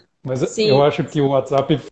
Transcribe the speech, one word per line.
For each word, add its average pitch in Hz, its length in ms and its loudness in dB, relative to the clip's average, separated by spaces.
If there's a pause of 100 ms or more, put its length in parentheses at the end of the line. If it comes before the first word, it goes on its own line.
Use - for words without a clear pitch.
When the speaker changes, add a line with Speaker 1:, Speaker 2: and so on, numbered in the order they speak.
(240)
Speaker 1:
Mas 131 180 -4
eu 160 60 -2
Speaker 2:
Sim. 175 340 2
Speaker 1:
acho 147 220 2
que 151 160 -6
o 139 100 2
WhatsApp 139 500 0 (120)